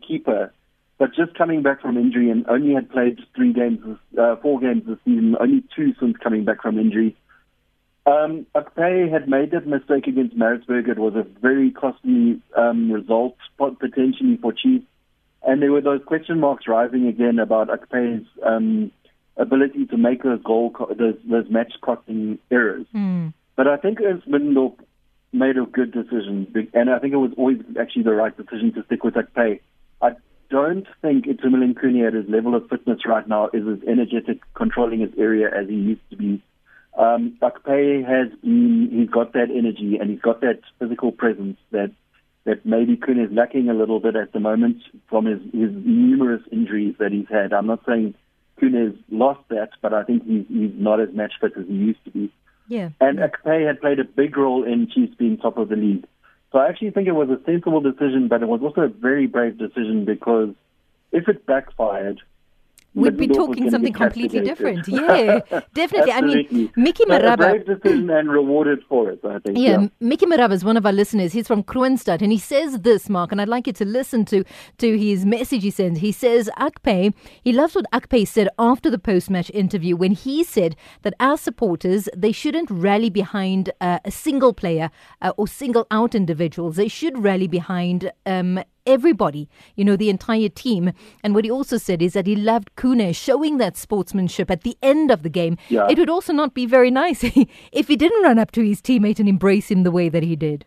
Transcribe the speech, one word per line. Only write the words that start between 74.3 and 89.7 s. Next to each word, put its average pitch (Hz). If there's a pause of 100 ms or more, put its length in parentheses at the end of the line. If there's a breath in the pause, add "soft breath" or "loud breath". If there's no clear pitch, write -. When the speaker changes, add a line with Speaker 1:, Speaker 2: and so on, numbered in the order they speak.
Speaker 2:
to 220
his 202
message 233
he 202
sends. 175
He 208
says, 233
Akpe, 208 (300 soft breath)
he 214
loves 302
what 285
Akpe 233
said 202
after 247
the 220
post-match 180
interview 185
when 185
he 269
said 170 (280 loud breath)
that 202
our 269
supporters, 196
they 208
shouldn't 302
rally 202
behind, 190 (120)
uh, 180
a 202
single 269
player, 160 (320 soft breath)
uh, 185
or 208
single 240
out 233
individuals. 165
They 208
should 269
rally 190
behind, 180 (140)
um, 185 (280)
everybody, 220 (260 soft breath)